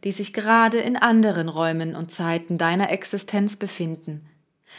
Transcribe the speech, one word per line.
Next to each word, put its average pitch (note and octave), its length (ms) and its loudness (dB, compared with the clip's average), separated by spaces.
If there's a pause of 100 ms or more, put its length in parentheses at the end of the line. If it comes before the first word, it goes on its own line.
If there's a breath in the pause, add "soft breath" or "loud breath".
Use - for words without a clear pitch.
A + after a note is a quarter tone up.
die G3+ 80 -4
sich G3 220 -8
gerade A3+ 460 4
in A#3+ 180 -2
anderen A3 500 4
Räumen D#3+ 480 -2
und E3+ 160 -8
Zeiten E3+ 460 -2
deiner E3+ 340 2
Existenz G3+ 640 -4
befinden. D#3+ 720 -8 (520 loud breath)